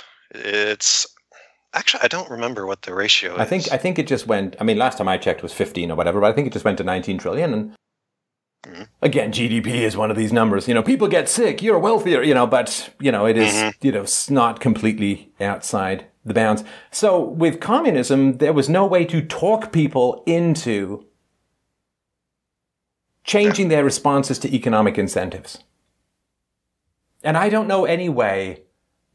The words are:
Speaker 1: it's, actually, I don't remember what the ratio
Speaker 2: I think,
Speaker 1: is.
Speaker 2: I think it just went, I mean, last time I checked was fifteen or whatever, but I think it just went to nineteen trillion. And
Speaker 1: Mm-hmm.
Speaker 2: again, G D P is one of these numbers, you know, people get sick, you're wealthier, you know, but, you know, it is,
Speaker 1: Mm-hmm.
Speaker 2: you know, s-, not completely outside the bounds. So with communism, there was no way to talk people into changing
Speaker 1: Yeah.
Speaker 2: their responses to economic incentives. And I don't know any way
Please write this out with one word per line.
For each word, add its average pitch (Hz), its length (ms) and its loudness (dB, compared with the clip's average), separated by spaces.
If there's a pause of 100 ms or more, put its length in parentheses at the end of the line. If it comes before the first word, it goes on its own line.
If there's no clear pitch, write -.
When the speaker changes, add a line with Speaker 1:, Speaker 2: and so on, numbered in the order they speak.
(340)
Speaker 1:
it's, 104 720 -2 (680)
actually, - 300 -2
I - 40 4
don't 175 240 -8
remember 117 340 -6
what 95 180 -8
the 92 100 -12
ratio 95 440 -2
Speaker 2:
I 110 60 0
think, 175 220 -2
Speaker 1:
is. - 80 -6
Speaker 2:
I 131 40 2
think - 220 -4
it 143 80 -2
just 127 180 -2
went, 98 320 -2
I - 60 -6
mean, 110 140 2
last 123 200 0
time 95 120 -2
I 92 80 0
checked - 260 -2
was 85 80 -10
fifteen 87 400 -4
or 80 40 -6
whatever, 87 260 0
but 107 100 4
I - 20 2
think 143 140 -2
it 117 60 -8
just 98 100 -6
went - 140 0
to - 80 -4
nineteen 92 320 -4
trillion. 123 360 -4
And 107 220 -6 (880)
Speaker 1:
Mm-hmm. 95 180 -18 (200)
Speaker 2:
again, 113 280 0
G 117 160 -2
D 113 140 -2
P 120 220 -2
is 104 120 -2
one 107 140 -2
of 104 80 -4
these 110 160 0
numbers, 110 340 2
you 123 60 2
know, 117 80 2
people 233 260 2
get 160 220 0
sick, 214 320 0
you're 208 160 2
wealthier, 185 460 2
you 151 100 4
know, 123 140 4
but, 123 420 -2 (100)
you 135 120 0
know, 107 160 2
it 113 100 4
is, 104 160 4
Speaker 1:
Mm-hmm. 107 160 0 (160)
Speaker 2:
you 135 60 2
know, 104 100 0
s-, - 300 -4
not 117 280 2
completely 107 800 0
outside 95 680 -4 (180)
the 107 80 -4
bounds. 107 300 2 (260)
So 190 300 2
with 165 400 0
communism, 139 800 2
there 151 140 4
was 139 140 2
no 180 200 4
way 175 180 2
to 165 160 -2
talk 214 500 -2
people 135 540 0
into 123 800 0 (2250)
changing 202 460 2
Speaker 1:
Yeah. 156 80 4
Speaker 2:
their 143 80 4
responses 139 540 0
to 131 140 -4
economic 110 440 2
incentives. 92 640 -4 (1600)
And 156 140 0
I 196 120 2
don't 214 180 0
know 190 180 2
any 170 240 0
way 98 540 -2 (520)